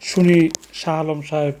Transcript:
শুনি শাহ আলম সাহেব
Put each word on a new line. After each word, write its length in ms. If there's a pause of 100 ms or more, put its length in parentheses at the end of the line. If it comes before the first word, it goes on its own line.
শুনি 480 (240)
শাহ 260
আলম 220
সাহেব 400